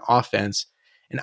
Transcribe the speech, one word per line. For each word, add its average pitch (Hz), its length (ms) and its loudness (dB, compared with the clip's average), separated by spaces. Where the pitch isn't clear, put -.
offense. 104 580 2
And 127 120 -6